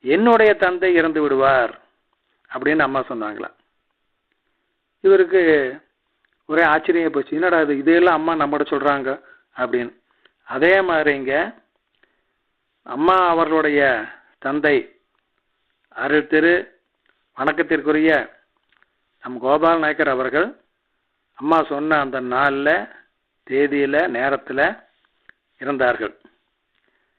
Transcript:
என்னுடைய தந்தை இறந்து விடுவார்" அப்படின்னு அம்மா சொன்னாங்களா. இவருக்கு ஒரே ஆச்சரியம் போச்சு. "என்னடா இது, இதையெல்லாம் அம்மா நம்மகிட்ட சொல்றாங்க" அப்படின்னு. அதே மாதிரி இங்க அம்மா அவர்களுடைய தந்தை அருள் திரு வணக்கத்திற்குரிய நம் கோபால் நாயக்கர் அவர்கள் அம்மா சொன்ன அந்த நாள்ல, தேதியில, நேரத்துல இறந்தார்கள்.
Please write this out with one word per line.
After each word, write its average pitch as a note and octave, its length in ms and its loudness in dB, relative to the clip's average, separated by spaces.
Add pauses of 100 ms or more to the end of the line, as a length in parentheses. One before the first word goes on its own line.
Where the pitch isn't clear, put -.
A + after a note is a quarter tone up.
என்னுடைய G#3+ 520 4
தந்தை F3+ 400 0
இறந்து D#3+ 280 2
விடுவார்" C3+ 600 0 (720)
அப்படின்னு D3 260 -2
அம்மா C3+ 300 -2
சொன்னாங்களா. G#2+ 440 -10 (1500)
இவருக்கு F#3 400 4 (1040)
ஒரே D#3 180 0
ஆச்சரியம் D#3+ 480 2
போச்சு. C#3+ 220 -4
"என்னடா E3+ 280 0
இது, D3 160 0
இதையெல்லாம் E3 500 2
அம்மா D#3+ 180 -2
நம்மகிட்ட D3 160 -4
சொல்றாங்க" C#3 600 -2 (360)
அப்படின்னு. A#2+ 360 -4 (500)
அதே E3+ 380 2
மாதிரி D#3 340 0
இங்க C#3 380 -4 (1300)
அம்மா F3 440 2
அவர்களுடைய D3+ 800 0 (340)
தந்தை C#3+ 600 -2 (920)
அருள் D3 380 -2
திரு E3 520 0 (580)
வணக்கத்திற்குரிய D3+ 920 0 (920)
நம் B2+ 180 -12
கோபால் D#3 400 2
நாயக்கர் D3+ 280 -2
அவர்கள் C3+ 480 -2 (760)
அம்மா D#3 300 0
சொன்ன D3+ 360 -2
அந்த C3+ 220 -6
நாள்ல, C3+ 680 -2 (600)
தேதியில, C#3+ 580 0
நேரத்துல C3+ 760 -4 (760)
இறந்தார்கள். B2+ 580 -4 (1000)